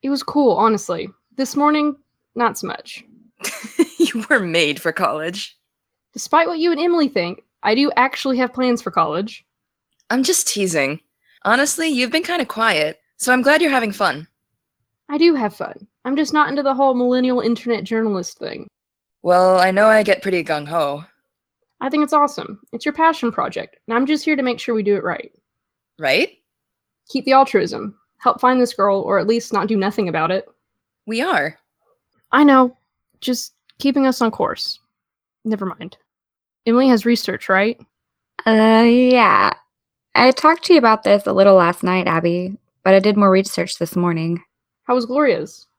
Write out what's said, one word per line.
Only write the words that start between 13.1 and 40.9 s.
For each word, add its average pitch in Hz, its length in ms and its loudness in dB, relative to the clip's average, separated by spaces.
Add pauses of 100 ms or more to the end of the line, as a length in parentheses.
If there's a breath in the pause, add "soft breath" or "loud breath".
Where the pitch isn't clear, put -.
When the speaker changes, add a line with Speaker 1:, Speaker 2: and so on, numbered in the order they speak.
Speaker 2:
so - 160 -2
I'm 254 100 2
glad 302 200 4
you're 311 80 0
having 233 220 -2
fun. 165 340 -4 (840)
Speaker 1:
I 294 100 -6
do 330 160 4
have 226 200 -4
fun. - 320 -14 (180)
I'm 262 120 -4
just 302 160 -2
not 302 160 2
into 277 160 -4
the 269 100 0
whole 269 200 2
millennial 247 460 0
internet 233 440 -4
journalist 214 540 -4
thing. - 300 -12 (540)
Speaker 2:
Well, 185 360 4
I 185 120 4
know 202 160 2
I 220 160 4
get 202 180 0
pretty 180 220 -2
gung-ho. 151 640 -6 (760)
Speaker 1:
I 262 60 -6
think 302 160 0
it's 294 80 -4
awesome. 285 480 -2 (120)
It's 233 120 -12
your 294 100 -4
passion 311 380 0
project, - 440 -8 (100)
and 226 100 -4
I'm 262 100 0
just 302 180 -2
here 311 120 0
to 277 60 -4
make 247 180 -4
sure - 120 -6
we 220 120 -2
do 202 120 2
it - 60 -6
right. - 300 -8 (680)
Speaker 2:
Right? 156 400 -2 (680)
Speaker 1:
Keep 262 160 -6
the 262 80 2
altruism. 214 680 0 (200)
Help - 220 -2
find 254 200 2
this 240 120 0
girl, 196 280 0
or - 180 -2
at 175 80 -2
least 233 260 -2
not 202 140 -2
do 220 100 -2
nothing 196 320 -2
about 160 220 -2
it. 185 180 -4 (580)
Speaker 2:
We 226 140 -6
are. 170 380 -2 (720)
Speaker 1:
I 294 140 4
know. 262 320 6 (440)
Just - 340 -6 (260)
keeping 269 260 0
us 254 160 0
on 226 80 2
course. - 480 -6 (680)
Never 208 220 -4
mind. 170 300 -12 (680)
Emily 240 200 4
has 233 180 4
research, 226 440 -2
right? 196 320 0 (680)
Speaker 3:
Uh, 220 400 6
yeah. 247 640 4 (640)
I 247 160 6
talked 311 360 2
to 359 80 6
you 320 40 8
about 220 240 2